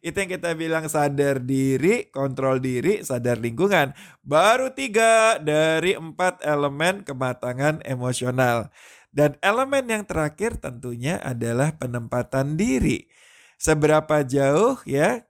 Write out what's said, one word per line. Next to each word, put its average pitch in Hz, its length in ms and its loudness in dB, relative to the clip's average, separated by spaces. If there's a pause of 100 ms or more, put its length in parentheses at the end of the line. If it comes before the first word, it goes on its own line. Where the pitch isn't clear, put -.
Itu 170 160 -4
yang 190 160 -6
kita 170 220 -4
bilang 160 320 -4
sadar 143 500 0
diri, 135 680 2
kontrol 135 480 -2
diri, 127 480 -2
sadar 123 320 -2
lingkungan. 139 580 0 (240)
Baru 226 560 2
tiga 226 640 2
dari 156 560 2
empat 165 480 -4
elemen 151 640 -2
kematangan 131 800 -4
emosional. 123 840 0 (420)
Dan 147 320 2
elemen 254 480 0
yang 214 160 -2
terakhir 165 560 -4
tentunya 123 560 -6
adalah 120 560 -2
penempatan 135 800 -4
diri. 208 560 0 (480)
Seberapa 156 640 2
jauh 143 640 2
ya 147 440 0